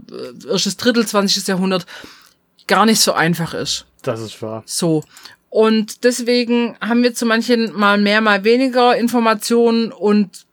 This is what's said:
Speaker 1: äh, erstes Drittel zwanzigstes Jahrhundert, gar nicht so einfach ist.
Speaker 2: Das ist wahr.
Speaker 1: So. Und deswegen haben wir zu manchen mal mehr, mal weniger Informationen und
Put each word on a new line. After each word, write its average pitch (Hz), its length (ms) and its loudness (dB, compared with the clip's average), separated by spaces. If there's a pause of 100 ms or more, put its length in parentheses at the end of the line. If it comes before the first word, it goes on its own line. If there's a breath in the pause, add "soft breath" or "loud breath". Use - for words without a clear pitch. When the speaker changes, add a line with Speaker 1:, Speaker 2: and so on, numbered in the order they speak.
(120)
Speaker 1:
äh, 123 400 -16
erstes 185 260 -4
Drittel 233 300 0
zwanzigstes 196 400 -2
Jahrhundert, 185 380 -2 (840 loud breath)
gar 196 180 4
nicht 220 140 4
so - 140 0
einfach 165 400 -2
ist. - 320 -8 (180)
Speaker 2:
Das 113 180 -4
ist 107 200 -14
wahr. 110 240 -10
Speaker 1:
So. 160 380 -2 (460 loud breath)
Und 220 540 0
deswegen 240 760 0
haben 233 240 0
wir 240 100 0
zu 233 120 -4
manchen 226 480 0
mal 202 240 2
mehr, 208 240 2
mal 202 220 2
weniger 247 520 2
Informationen 233 960 0
und 208 600 0